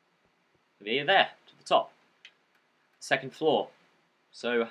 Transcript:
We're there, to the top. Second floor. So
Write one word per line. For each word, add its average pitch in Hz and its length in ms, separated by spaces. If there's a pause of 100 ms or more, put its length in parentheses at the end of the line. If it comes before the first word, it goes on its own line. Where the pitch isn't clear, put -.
(800)
We're 120 260
there, 180 240 (180)
to - 100
the - 60
top. - 300 (1080)
Second 131 320
floor. 127 380 (600)
So 117 400